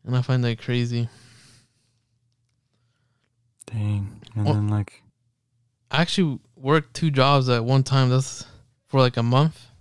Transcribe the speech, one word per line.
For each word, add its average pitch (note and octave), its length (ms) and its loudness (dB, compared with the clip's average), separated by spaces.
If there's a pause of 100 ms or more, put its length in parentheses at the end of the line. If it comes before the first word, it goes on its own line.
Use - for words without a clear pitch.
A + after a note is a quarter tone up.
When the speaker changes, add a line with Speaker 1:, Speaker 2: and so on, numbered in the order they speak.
Speaker 1:
And B2 140 -4
I B2 60 2
find B2+ 220 -2
that A#2 140 -2
crazy. A#2+ 520 -4 (2500)
Speaker 2:
Dang. G#2 540 -6 (140)
And G#2 100 -4
Speaker 1:
Well, G#2 100 2
Speaker 2:
then, G#2 140 0
like, G#2 340 -4 (880)
Speaker 1:
I C#3+ 120 0
actually E3+ 360 -2 (180)
worked D3 380 -2
two E3 160 -2
jobs C3+ 380 2
at A#2+ 160 0
one C3 180 2
time. C3 280 2
That's C3 340 -2 (420)
for, C3+ 140 0
like, B2 160 2
a A#2 60 0
month. C3+ 440 0 (140)